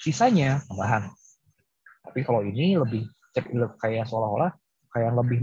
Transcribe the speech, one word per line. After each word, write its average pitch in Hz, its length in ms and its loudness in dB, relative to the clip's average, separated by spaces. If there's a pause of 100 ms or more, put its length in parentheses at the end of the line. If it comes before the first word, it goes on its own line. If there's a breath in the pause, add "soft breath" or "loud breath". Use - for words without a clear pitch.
Sisanya 151 640 2
tambahan. 104 480 -2 (880)
Tapi - 240 -8
kalau 113 160 2
ini 131 320 0
lebih 113 320 0 (240)
cek-, 127 240 -4
le-, 117 240 -2
kayak 110 320 -2
seolah-olah 113 400 -2 (400)
kayak 117 240 0
lebih 120 280 2